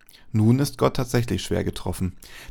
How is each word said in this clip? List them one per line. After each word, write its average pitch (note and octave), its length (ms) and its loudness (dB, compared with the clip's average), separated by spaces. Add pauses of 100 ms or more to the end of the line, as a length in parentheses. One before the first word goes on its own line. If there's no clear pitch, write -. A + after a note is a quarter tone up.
(320)
Nun A2+ 280 6
ist C#3+ 180 -2
Gott C3+ 200 2
tatsächlich A#2+ 440 0
schwer F2+ 220 -2
getroffen. F#2 540 -4 (340)